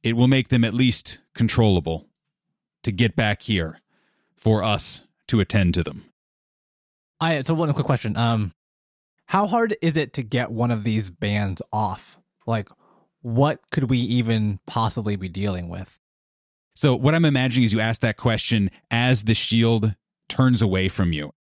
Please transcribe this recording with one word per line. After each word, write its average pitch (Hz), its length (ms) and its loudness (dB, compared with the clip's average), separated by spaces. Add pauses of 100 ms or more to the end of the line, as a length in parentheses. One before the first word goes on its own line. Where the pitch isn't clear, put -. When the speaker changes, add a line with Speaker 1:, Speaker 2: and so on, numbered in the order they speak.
Speaker 1:
it 113 120 -2
will 123 140 4
make 131 200 2
them 120 160 4
at 110 100 -2
least - 460 -2 (140)
controllable 95 720 0 (760)
to 113 100 -4
get 110 240 0
back 107 260 2
here 85 380 -2 (560)
for 107 260 2
us - 400 -4 (240)
to 113 140 2
attend 92 340 2
to 90 80 0
them. - 220 -10 (1160)
Speaker 2:
I, 160 220 0
so 165 120 -2
one 160 180 0
quick 143 140 -2
question. 123 300 -2
Um, 113 360 0 (760)
how 202 200 0
hard 226 360 0
is 165 140 0
it 151 180 -2
to 139 80 -6
get 120 280 -4
one 117 200 0
of 110 140 -2
these 107 260 -2
bands 101 500 -4 (120)
off? 107 460 -6 (280)
Like, 113 220 -4 (540)
what 127 380 0 (100)
could 131 200 -2
we 127 80 2
even 110 680 0
possibly 107 500 -4
be 92 120 -8
dealing 90 400 -6
with? 90 300 -14 (800)
Speaker 1:
So 131 180 2
what 143 200 2
I'm 165 100 2
imagining 131 400 2
is 104 80 2
you 110 80 0
ask 110 220 -2
that 110 140 -2
question 110 540 0 (200)
as 120 340 2
the 110 100 2
shield 113 640 0 (320)
turns 127 340 2
away 95 260 0
from 90 240 0
you. 73 280 -6